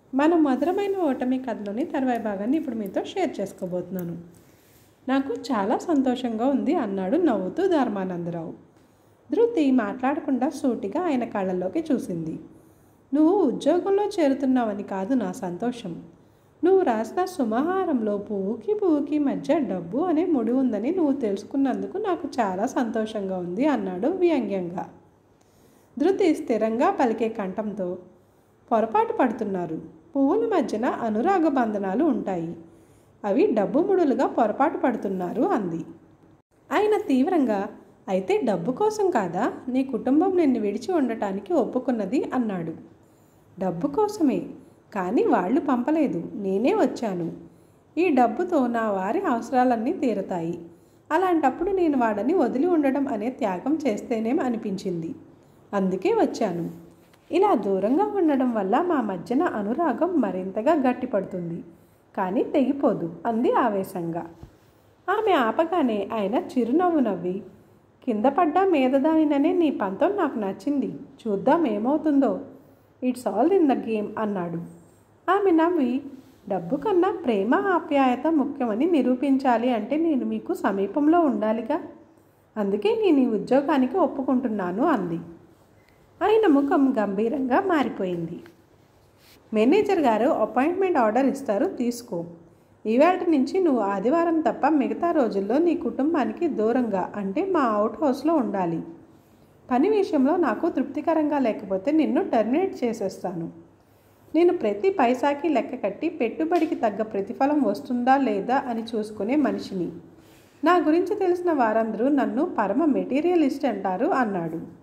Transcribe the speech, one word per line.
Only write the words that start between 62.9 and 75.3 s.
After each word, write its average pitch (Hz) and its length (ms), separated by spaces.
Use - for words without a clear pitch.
అంది 233 260
ఆవేశంగా. 190 800
ఆమె 427 220
ఆపగానే 254 840
ఆయన 214 220
చిరునవ్వు 302 640
నవ్వి, 190 440
"కింద 214 200
పడ్డా 339 400
మీద 277 260
దానిననే 294 600
నీ 339 180
పంతం 220 460
నాకు 302 220
నచ్చింది. 208 560
చూద్దాం 214 400
ఏమవుతుందో. 262 720
It's 247 300
all 330 260
in 311 100
the 220 160
game," 214 220
అన్నాడు. 185 400